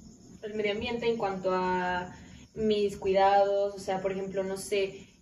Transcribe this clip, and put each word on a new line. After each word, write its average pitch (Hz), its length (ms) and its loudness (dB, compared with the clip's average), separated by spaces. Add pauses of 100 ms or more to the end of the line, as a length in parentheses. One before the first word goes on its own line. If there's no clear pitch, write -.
(420)
el 214 140 -8
medio 208 160 0
ambiente 233 360 -2
en 226 100 2
cuanto 190 360 -2
a 180 640 0 (400)
mis 208 420 0
cuidados, 196 760 4
o 190 40 -10
sea, 185 220 -2
por 190 100 0
ejemplo, 190 320 -4
no 190 140 -4
sé, 196 520 -4 (120)